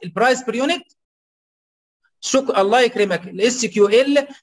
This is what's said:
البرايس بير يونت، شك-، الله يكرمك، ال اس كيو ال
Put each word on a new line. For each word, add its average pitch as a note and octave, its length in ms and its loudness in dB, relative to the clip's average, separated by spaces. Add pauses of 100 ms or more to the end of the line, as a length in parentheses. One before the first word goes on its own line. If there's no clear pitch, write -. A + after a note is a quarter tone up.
البرايس A#3 400 -2
بير A3 120 -6
يونت، C#4+ 280 -4 (1400)
شك-، C4 360 0
الله G3+ 240 2
يكرمك، G3+ 460 -2
ال F#3 140 -8
اس B3 240 0
كيو G3+ 240 2
ال C4+ 380 2 (160)